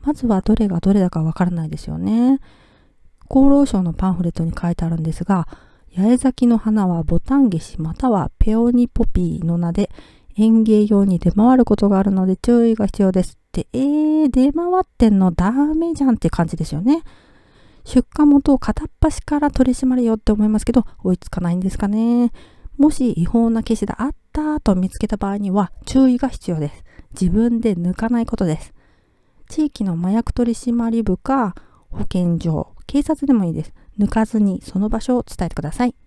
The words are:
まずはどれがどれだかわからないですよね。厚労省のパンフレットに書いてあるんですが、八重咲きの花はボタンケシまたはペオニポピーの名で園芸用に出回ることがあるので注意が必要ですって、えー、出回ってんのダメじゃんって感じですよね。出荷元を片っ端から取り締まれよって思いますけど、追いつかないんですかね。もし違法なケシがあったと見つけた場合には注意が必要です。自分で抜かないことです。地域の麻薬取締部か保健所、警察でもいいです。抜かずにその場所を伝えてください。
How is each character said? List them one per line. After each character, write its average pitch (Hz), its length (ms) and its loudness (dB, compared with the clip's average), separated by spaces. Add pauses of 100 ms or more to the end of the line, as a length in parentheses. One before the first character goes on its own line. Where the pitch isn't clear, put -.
ま 285 100 -2
ず 262 140 -6
は 196 160 0
ど 214 120 2
れ 214 140 0
が 170 120 -2
ど 196 120 2
れ 202 80 4
だ 180 80 2
か 165 140 -4
わ 160 100 -2
か 180 140 -2
ら 175 60 -2
な 165 120 -6
い 156 60 -8
で 156 80 -10
す - 80 -14
よ 156 100 -8
ね。 226 420 0 (920)
厚 269 100 2 (100)
労 277 160 6
省 196 160 0
の 170 100 -2
パ 185 160 -2
ン 185 60 0
フ 175 80 -4
レ 170 80 -2
ッ - 20 -12
ト - 100 -6
に 165 160 -4
書 170 120 -2
い 175 40 -2
て - 120 -4
あ - 20 -2
る 165 80 -2
ん 160 60 -4
で 160 100 -4
す - 100 -6
が、 180 240 0 (480)
八 202 180 2
重 254 40 4
咲 254 180 0
き 240 120 0
の 240 100 4
花 214 300 0
は 170 160 -2
ボ 165 180 2
タ 269 160 -2
ン 269 140 4
ケ 175 80 -2
シ - 200 -12
ま 160 140 -6
た 262 160 -2
は 180 300 0
ペ 214 180 2
オ 233 140 2
ニ 240 180 2
ポ - 160 -2
ピ 165 380 -2
ー - 20 -6
の 170 140 0
名 170 120 -2
で 196 200 -2 (440)
園 220 300 4
芸 214 220 4
用 202 180 4
に 185 140 2
出 175 120 2
回 240 280 4
る 240 80 4
こ 208 100 2
と 202 140 2
が 196 80 2
あ 196 40 2
る 202 80 2
の 190 140 0
で 185 140 0
注 240 300 2
意 226 60 2
が 214 120 -2
必 - 160 -2
要 190 100 2
で 185 120 0
す - 100 -10
っ - 20 -20 (160)
て、 - 220 -6
え 233 40 -2
ー、 302 520 2
出 262 200 2
回 330 140 -2 (160)
っ 370 60 -2 (100)
て 226 140 4
ん 202 80 4
の 185 120 4
ダ 180 220 0
メ 311 400 0
じ 285 120 -2
ゃ - 60 4
ん 233 40 4
っ - 20 -4
て - 140 -2
感 165 160 0
じ 165 100 -8
で 160 80 -4
す - 100 -8
よ 147 60 -4
ね。 294 220 0 (840)
出 - 180 0 (160)
荷 302 60 4
元 285 300 4
を 262 40 0
片 - 280 -4
っ - 20 -12 (100)
端 - 220 0
か 294 200 -4
ら 294 100 0
取 254 240 2
り - 40 -10
締 262 100 -2
ま 254 80 0
れ 247 80 0
よ 220 100 2
っ 220 40 -6
て - 140 0
思 208 100 0
い 214 60 2
ま 214 100 0
す - 60 -4
け - 80 -2
ど、 247 140 4 (180)
追 185 80 0
い 180 60 -2
つ - 120 -14
か 175 120 -6
な 175 80 -2
い 175 60 -2
ん 180 40 -4
で 185 80 -2
す - 80 -6
か 202 100 -2
ね。 233 460 0 (460)
も 285 120 4
し 247 220 0
違 170 140 -2
法 233 240 2
な 226 120 -2
ケ 226 140 -2
シ - 80 -4
が - 160 -8
あ 226 60 -2
っ 302 80 -4 (180)
た 302 280 -4
と 196 140 2
見 185 140 -2
つ - 80 -10
け - 100 -4
た 208 120 -4
場 196 140 -4
合 202 40 -6
に 202 140 -4
は 190 200 0 (140)
注 262 240 2
意 247 80 2
が 262 120 -2
必 - 220 -10
要 165 80 -4
で 147 120 -4
す。 - 120 -20 (380)
自 180 100 0
分 226 300 0
で 220 140 0
抜 175 180 -4
か 226 160 -4
な 233 140 0
い - 20 -2
こ - 140 -6
と 190 80 0
で 160 120 -2
す。 - 140 -18 (760)
地 311 160 -2
域 - 180 -6
の 185 80 -2
麻 170 200 -2
薬 233 200 -2
取 233 220 0
締 233 480 -2
部 185 160 -2
か 254 360 -2 (360)
保 - 140 -6
健 175 340 -2
所、 160 360 -4 (120)
警 285 160 -2
察 294 240 -4
で 277 60 4
も 208 140 2
い 165 40 -4
い - 40 -6
で 160 100 -6
す。 - 80 -16 (260)
抜 202 100 0
か 220 180 0
ず 220 140 -2
に 196 220 0
そ - 160 -8
の 208 120 -2
場 220 100 -4
所 247 180 -2
を - 80 -4
伝 - 200 -8
え - 20 -6
て - 60 -12
く - 80 -8
だ 156 100 -8
さ 247 140 -2
い。 240 80 -4 (120)